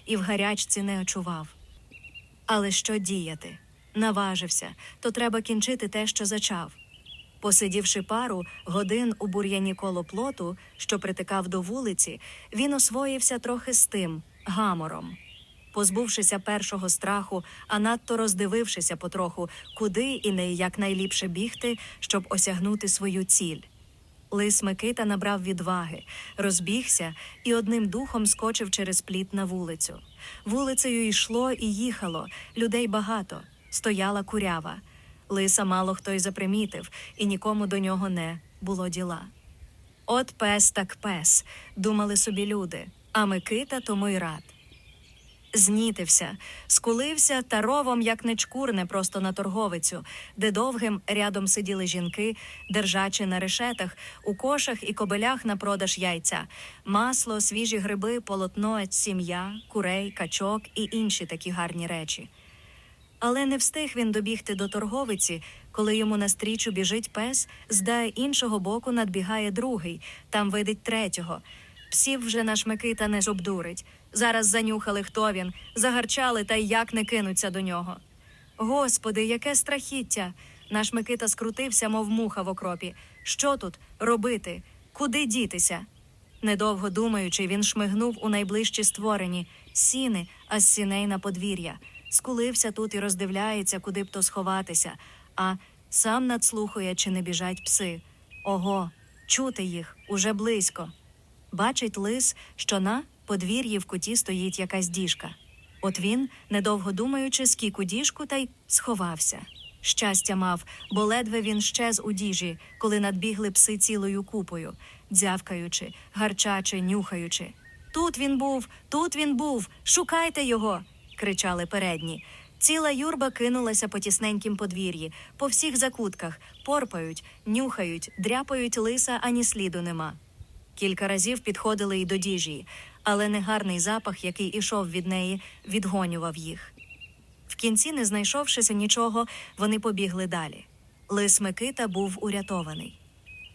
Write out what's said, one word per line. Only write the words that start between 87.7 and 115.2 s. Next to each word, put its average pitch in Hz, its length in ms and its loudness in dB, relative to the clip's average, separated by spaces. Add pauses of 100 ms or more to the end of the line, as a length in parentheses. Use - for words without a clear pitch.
у 220 80 0
найближчі 208 560 2
створені, 190 640 0 (260)
сіни, 233 540 2 (220)
а 214 120 2
з 202 60 8
сіней 202 400 4
на 196 120 0
подвір'я. 180 600 -4 (340)
Скулився 240 600 2
тут 220 220 -2
і 202 60 0
роздивляється, 196 800 0
куди 196 260 -4
б 185 60 -14
то 190 120 -4
сховатися, 185 720 0 (440)
а 185 200 0 (340)
сам 240 360 2
надслухує, 214 680 0
чи 190 160 -2
не 185 120 0
біжать 180 420 -4
пси. 175 360 0 (440)
Ого, 190 460 0 (360)
чути 254 380 0
їх, 170 320 -6 (120)
уже 196 240 0
близько. 202 600 0 (600)
Бачить 214 460 0
лис, 226 380 0 (200)
що - 240 0
на 214 220 2 (240)
подвір'ї 208 520 0
в 185 60 -6
куті 202 320 -2
стоїть 185 420 0
якась 185 300 0
діжка. 175 420 -2 (520)
От 190 180 0
він, 233 280 2 (220)
недовго 202 420 2
думаючи, 262 540 2
скік 214 320 2
у 196 60 2
діжку 262 420 -2
та 277 100 -2
й 262 120 -2 (180)
сховався. 180 720 0 (400)
Щастя 196 560 2
мав, 185 280 2 (260)
бо 208 140 2
ледве 226 360 2
він 208 200 2
щез 233 440 2
у 214 80 0
діжі, 180 460 -2 (200)
коли 208 220 4
надбігли 202 500 0
пси 208 280 4
цілою 196 460 2
купою, 175 480 -6 (400)
дзявкаючи, 185 800 0 (200)